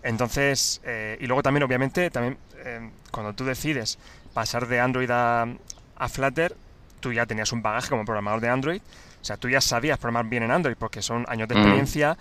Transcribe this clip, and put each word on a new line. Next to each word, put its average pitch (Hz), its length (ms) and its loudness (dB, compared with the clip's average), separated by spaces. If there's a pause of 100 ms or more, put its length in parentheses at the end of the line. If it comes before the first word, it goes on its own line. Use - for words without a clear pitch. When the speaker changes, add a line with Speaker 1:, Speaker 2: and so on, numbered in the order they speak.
Speaker 1:
Entonces, 127 800 0
eh, 110 360 -6
y 131 60 -6
luego 120 160 2
también, 143 220 4
obviamente, 135 460 0
también, 127 280 -2 (180)
eh, 117 340 -12 (200)
cuando 104 240 -8
tú 127 100 -6
decides 131 540 -2 (340)
pasar 120 340 -2
de 120 140 2
Android 127 300 0
a, 120 360 2 (500)
a 123 120 -4
Flutter, 135 480 -2 (440)
tú 123 120 -4
ya 117 140 2
tenías 110 260 -2
un 117 100 -4
bagaje 110 280 -2
como 113 140 0
programador 107 360 -2
de 117 80 0
Android, 135 320 0 (400)
o - 60 -18
sea, 104 100 -6
tú 123 120 -6
ya 131 120 4
sabías 127 380 2
programar 117 320 0
bien 120 140 0
en 113 80 2
Android 147 260 2
porque 110 240 -6
son 120 260 -2
años 110 200 -4
de 120 60 -2
Speaker 2:
Ujú. - 20 6
Speaker 1:
experiencia, 139 640 6